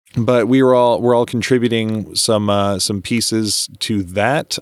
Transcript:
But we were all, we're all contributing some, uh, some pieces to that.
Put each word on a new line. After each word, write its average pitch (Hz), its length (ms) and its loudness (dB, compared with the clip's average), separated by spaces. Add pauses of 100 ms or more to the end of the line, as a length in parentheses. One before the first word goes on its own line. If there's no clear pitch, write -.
(160)
But 117 320 2
we 131 140 4
were 127 120 6
all, 120 260 4
we're 120 140 2
all 120 120 2
contributing 110 880 -2
some, 104 340 0
uh, 101 300 0
some 101 200 -4
pieces 110 680 -2 (120)
to 104 220 -2
that. 104 600 -2